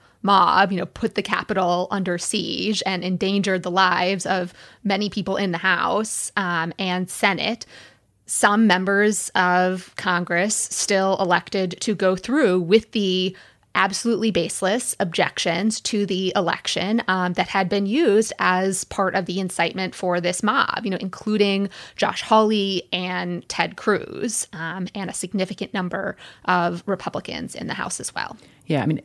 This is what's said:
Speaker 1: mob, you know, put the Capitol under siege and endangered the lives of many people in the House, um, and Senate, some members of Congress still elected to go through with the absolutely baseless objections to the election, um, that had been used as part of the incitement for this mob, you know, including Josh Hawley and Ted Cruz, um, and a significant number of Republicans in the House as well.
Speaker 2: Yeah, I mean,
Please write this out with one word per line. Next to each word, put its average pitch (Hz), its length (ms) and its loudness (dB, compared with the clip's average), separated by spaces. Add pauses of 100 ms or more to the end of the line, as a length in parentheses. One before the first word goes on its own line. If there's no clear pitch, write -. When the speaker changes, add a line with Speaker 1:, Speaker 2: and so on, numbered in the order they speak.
(220)
Speaker 1:
mob, 190 500 6
you 190 60 0
know, 185 80 -2
put - 280 -6
the 208 80 0
Capitol 180 680 0
under 180 280 -2
siege 190 680 -2
and 185 200 -2
endangered 190 580 0
the 180 80 -6
lives 185 560 2
of 180 260 -2 (320)
many 202 240 0
people 190 280 -4
in 196 160 0
the 165 60 -2
House, 185 760 0
um, 175 420 0
and 185 300 -2
Senate, 190 580 -2 (600)
some 220 400 4
members 196 680 2
of 185 640 2
Congress 180 580 0
still 190 640 0
elected 180 600 0
to 220 140 0
go 185 220 2
through 202 440 2
with 185 320 4
the 185 440 0 (380)
absolutely 196 560 2
baseless 185 680 0
objections 180 840 0
to 202 240 -2
the 185 300 -2
election, 196 760 0
um, 180 260 0
that 175 140 -2
had 185 200 0
been 202 180 0
used 220 520 4
as 185 460 0
part 190 300 -2
of 190 120 -2
the 175 120 -4
incitement 185 560 -2
for 180 260 0
this 175 220 -2
mob, 220 420 2
you 214 60 -2
know, 185 100 0
including 202 680 0 (280)
Josh - 260 -2
Hawley 214 600 2 (100)
and 180 560 -4
Ted 170 280 -2
Cruz, - 760 -2
um, 170 420 -8
and 196 140 -6
a 185 60 -10
significant 190 580 -6
number 185 440 -4 (300)
of 175 400 0
Republicans 180 680 -6
in - 140 -8
the - 60 -6
House - 260 -6
as - 140 -10
well. - 220 -8 (300)
Speaker 2:
Yeah, 143 160 0
I - 40 -2
mean, 160 180 0